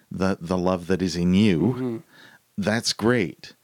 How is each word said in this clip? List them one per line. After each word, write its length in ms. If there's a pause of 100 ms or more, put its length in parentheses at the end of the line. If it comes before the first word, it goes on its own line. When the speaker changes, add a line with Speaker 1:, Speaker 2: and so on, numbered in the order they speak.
(100)
Speaker 1:
the, 300
the 180
love 280
that 160
is 140
in 180
you, 260
Speaker 2:
Mm-hmm. 360 (600)
Speaker 1:
that's 360
great. 720